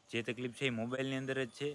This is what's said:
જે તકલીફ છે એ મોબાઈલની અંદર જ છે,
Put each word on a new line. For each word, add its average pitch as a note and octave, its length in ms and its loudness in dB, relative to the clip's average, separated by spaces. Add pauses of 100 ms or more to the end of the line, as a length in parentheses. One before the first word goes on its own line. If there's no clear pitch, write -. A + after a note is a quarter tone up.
જે A#2 180 0
તકલીફ B2 300 -2
છે C#3+ 80 2
એ B2+ 140 4
મોબાઈલની C3 420 0
અંદર C3 160 0
જ C3 200 2
છે, C#3+ 180 0